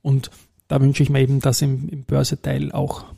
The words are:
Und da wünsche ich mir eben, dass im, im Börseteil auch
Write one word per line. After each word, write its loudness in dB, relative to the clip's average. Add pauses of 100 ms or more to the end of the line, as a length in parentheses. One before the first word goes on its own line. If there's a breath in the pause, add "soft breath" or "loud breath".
Und 0 (380 soft breath)
da 0
wünsche 4
ich 4
mir 2
eben, 2
dass 0
im, -2
im -12
Börseteil -2
auch -4 (120)